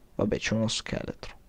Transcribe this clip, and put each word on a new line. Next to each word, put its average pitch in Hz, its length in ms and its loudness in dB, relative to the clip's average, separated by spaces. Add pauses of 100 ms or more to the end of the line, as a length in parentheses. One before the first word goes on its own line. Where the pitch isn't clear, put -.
(160)
vabbè, - 220 2
c'è - 160 0
uno 110 140 4
scheletro. - 680 -4 (160)